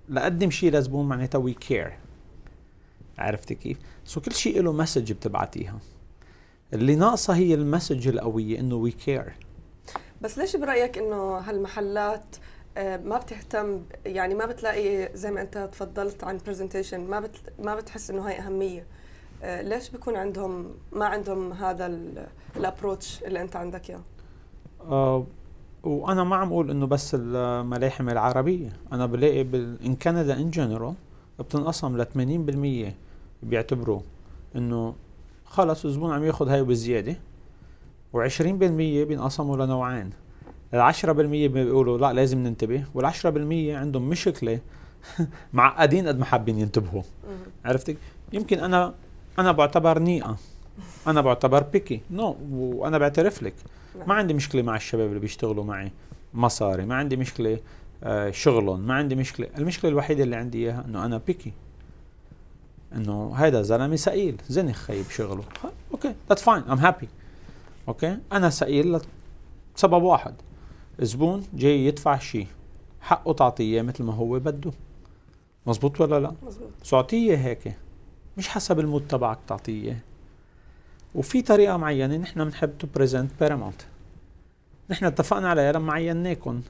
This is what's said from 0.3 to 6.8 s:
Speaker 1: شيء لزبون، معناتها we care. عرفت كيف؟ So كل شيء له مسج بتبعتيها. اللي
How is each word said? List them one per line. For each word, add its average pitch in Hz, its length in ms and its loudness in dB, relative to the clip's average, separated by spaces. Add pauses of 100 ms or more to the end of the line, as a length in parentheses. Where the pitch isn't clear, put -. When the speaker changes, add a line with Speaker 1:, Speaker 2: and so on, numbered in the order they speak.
Speaker 1:
شيء 160 220 4
لزبون، 143 360 2
معناتها 127 380 0
we 127 80 0 (140)
care. 85 240 -2 (1300)
عرفت 104 340 -4
كيف؟ - 260 -8 (360)
So - 40 -6
كل - 140 -4
شيء 208 300 2
له 170 100 2
مسج 147 400 0
بتبعتيها. 98 680 -6 (960)
اللي 131 240 4